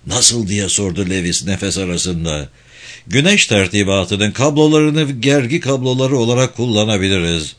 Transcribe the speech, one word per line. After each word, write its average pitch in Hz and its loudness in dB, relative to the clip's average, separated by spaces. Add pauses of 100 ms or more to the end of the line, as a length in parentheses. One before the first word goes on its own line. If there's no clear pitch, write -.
"Nasıl?" 113 0
diye 98 -2
sordu 92 -2
Lewis 90 -2
nefes 98 -4
arasında. 82 -4 (580)
"Güneş 151 2
tertibatının 98 0
kablolarını 151 2
gergi 139 0
kabloları 131 0
olarak 120 2
kullanabiliriz." 98 0